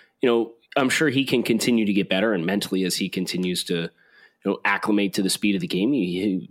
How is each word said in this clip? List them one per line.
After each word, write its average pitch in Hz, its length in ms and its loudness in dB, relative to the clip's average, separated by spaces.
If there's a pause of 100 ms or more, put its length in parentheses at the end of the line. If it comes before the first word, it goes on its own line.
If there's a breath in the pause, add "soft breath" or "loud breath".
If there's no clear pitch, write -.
(220 loud breath)
you 127 60 4
know, 117 240 2 (240)
I'm 135 140 4
sure 156 180 2
he 135 160 2
can 127 180 2
continue 113 440 2
to 101 60 2
get 95 160 0
better, 101 240 2
and 85 140 -2
mentally 95 380 -2
as 87 100 -2
he 98 140 -2
continues 90 560 -4
to, 90 100 -4 (720 soft breath)
you 98 80 0
know, - 120 -4
acclimate 101 500 0
to 104 80 0
the 95 60 0
speed 101 280 0
of 90 40 -4
the 87 60 -4
game, 95 260 0
he, 120 120 0 (180)
he, 95 280 -2